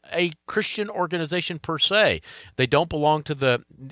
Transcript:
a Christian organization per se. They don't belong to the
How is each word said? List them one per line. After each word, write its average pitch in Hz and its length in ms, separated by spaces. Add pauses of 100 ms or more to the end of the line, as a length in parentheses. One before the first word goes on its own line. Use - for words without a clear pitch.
(140)
a 175 180 (140)
Christian 208 440
organization 175 720
per 160 200
se. 185 420 (340)
They 127 100
don't 151 240
belong 151 340
to 151 120
the 127 300 (260)